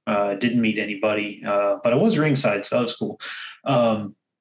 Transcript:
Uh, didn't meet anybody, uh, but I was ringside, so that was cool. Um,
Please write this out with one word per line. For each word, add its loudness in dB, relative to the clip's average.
Uh, 0
didn't 0
meet 2
anybody, -2
uh, 0
but 4
I 4
was 4
ringside, 2
so -2
that 2
was -4
cool. -8
Um, 2